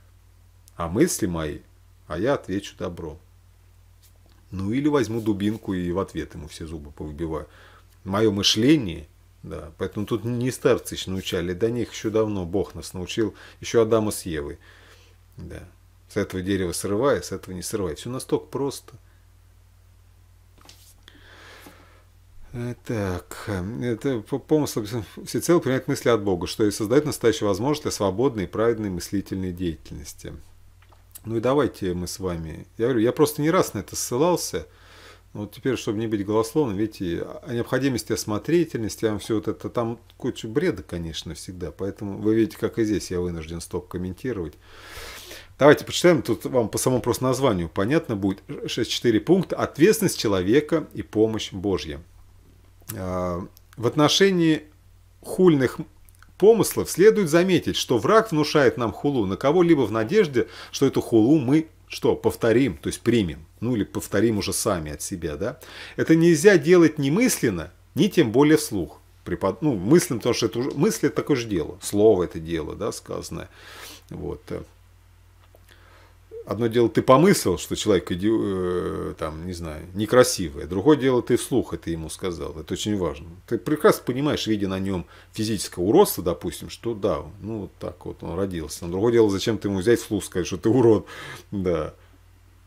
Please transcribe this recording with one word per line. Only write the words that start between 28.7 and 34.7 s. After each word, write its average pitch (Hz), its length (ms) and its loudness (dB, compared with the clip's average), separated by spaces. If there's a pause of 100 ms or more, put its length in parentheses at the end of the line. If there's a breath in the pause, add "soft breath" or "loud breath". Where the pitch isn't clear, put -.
мыслительной 92 640 -4
деятельности. 82 800 -8 (920)
Ну 113 120 -4
и 113 40 -2
давайте 113 540 0
мы 87 140 -4
с - 100 -10
вами, 85 480 -6 (100)
я 113 100 -2
говорю, 123 160 2
я 120 100 4
просто 147 280 0
не 156 120 2
раз 185 220 2
на 110 40 -6
это - 160 -8
ссылался, 143 720 -2 (640 loud breath)